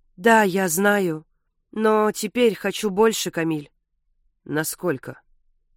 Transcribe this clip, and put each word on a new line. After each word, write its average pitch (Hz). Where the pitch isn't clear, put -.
Да, 220
я 190
знаю. 185
Но 214
теперь 220
хочу 202
больше, 202
Камиль. 160
Насколько? — 147